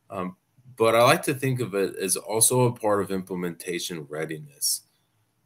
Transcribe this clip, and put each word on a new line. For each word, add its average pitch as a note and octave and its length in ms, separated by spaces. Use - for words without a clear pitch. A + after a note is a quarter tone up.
Um, F#2 260
but A2+ 200
I A#2 80
like D#3+ 180
to D#3 100
think C3 280
of G2 140
it G2 220
as F#2 200
also A2+ 460
a A#2+ 100
part G#2 280
of F#2+ 120
implementation F2+ 1000
readiness. D2+ 720